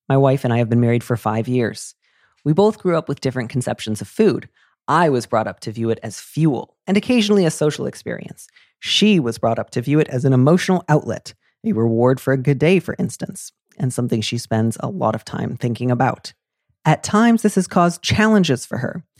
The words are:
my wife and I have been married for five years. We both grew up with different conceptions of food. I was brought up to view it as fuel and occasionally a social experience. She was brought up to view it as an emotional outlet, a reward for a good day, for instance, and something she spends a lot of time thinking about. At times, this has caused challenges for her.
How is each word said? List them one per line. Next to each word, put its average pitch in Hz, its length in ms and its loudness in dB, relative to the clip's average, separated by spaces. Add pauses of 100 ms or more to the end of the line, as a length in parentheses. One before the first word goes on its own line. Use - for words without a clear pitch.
(100)
my 135 80 4
wife 135 260 2
and 120 80 0
I 117 60 2
have 120 100 0
been 117 100 2
married 120 240 2
for 120 140 -2
five 110 320 -4
years. 120 460 -4 (500)
We 147 80 2
both 202 260 2
grew 175 200 -2
up 156 100 -6
with 139 140 -6
different 127 260 -4
conceptions 120 540 -6
of 104 60 -10
food. 180 380 0 (420)
I 160 200 4
was 123 180 0
brought 110 200 0
up 98 140 -10
to 113 120 -10
view 113 160 -4
it 110 140 -2
as 113 180 -12
fuel - 560 -2 (100)
and 196 120 0
occasionally 202 480 2
a 156 40 2
social 147 360 -2
experience. - 600 -12 (320)
She 202 400 2
was 117 200 -2
brought 113 200 0
up 107 120 -10
to - 100 -4
view 139 200 0
it 147 80 0
as 127 180 -2
an 135 80 4
emotional 170 520 4
outlet, - 460 -2 (320)
a 220 80 -2
reward 117 480 2
for 135 140 0
a 135 40 0
good 131 200 0
day, 170 200 4
for - 200 -4
instance, - 540 -8 (260)
and 127 140 -2
something 123 280 -2
she 120 180 -4
spends 113 420 -2
a 127 100 -8
lot 117 240 -2
of - 100 -10
time - 320 -8
thinking 123 340 -4
about. 120 440 -2 (500)
At 156 180 2
times, 226 380 2
this 214 140 0
has 185 120 0
caused 175 360 0
challenges 208 640 2
for - 120 -10
her. 143 240 -8 (180)